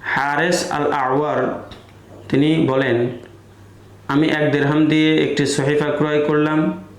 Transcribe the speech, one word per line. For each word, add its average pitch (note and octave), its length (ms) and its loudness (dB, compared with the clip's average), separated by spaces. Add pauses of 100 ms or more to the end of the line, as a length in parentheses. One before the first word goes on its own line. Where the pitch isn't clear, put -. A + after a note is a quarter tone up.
হারেস D3 680 -2
আল D3 220 -2
আওয়ার C3+ 760 -2 (600)
তিনি D3+ 400 2
বলেন, C3 380 0 (1000)
"আমি D3 200 2
এক D3 240 0
দেরহাম D3 340 2
দিয়ে D#3 440 2
একটি C#3+ 160 0
সহিফা D3 440 0
ক্রয় D3+ 340 0
করলাম D#3 600 0 (140)